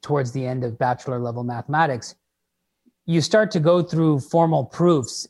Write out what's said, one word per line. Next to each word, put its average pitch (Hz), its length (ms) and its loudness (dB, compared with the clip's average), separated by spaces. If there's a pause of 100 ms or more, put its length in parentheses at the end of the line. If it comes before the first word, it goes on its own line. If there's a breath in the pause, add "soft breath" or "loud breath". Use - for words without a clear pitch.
towards 139 300 -2
the 135 120 -6
end 127 200 -4
of 117 120 -6
bachelor 123 440 -2
level 120 240 -6
mathematics, 127 720 -2 (920)
you 165 140 2
start 214 320 2
to 180 80 0
go 170 220 4
through 160 380 0
formal 160 440 2
proofs 160 640 0